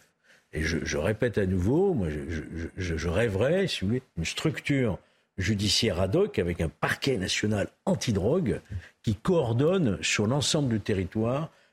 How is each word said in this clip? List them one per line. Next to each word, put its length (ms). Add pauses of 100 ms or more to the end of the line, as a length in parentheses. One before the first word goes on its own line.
(520)
Et 100
je, 220
je 140
répète 400
à 80
nouveau, 480
moi, 160
je, 100 (100)
je, 460
je, 220
je 100
rêverais, 600
si 140
vous 60
voulez, 160 (140)
une 80
structure 760 (380)
judiciaire 640
ad 140
hoc 220
avec 220
un 80
parquet 480
national 540 (160)
antidrogue 760 (440)
qui 120
coordonne 840
sur 260
l'ensemble 400
du 140
territoire 680 (240)